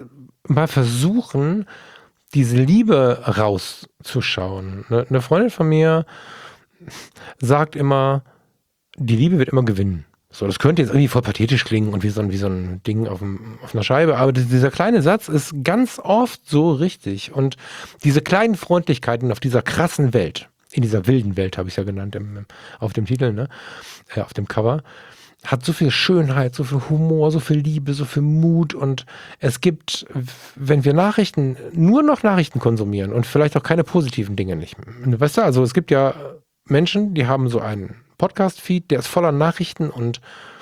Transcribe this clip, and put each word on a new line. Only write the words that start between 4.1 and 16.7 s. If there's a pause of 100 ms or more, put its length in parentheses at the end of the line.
Ne,
eine
Freundin
von
mir (1300)
sagt
immer, (760)
„Die
Liebe
wird
immer
gewinnen.“ (260)
So,
das
könnte
jetzt
irgendwie
voll
pathetisch
klingen
und
wie
so
ein,
wie
so
ein
Ding
auf
dem,
auf
einer
Scheibe,
aber
di-,
dieser
kleine
Satz
ist
ganz
oft
so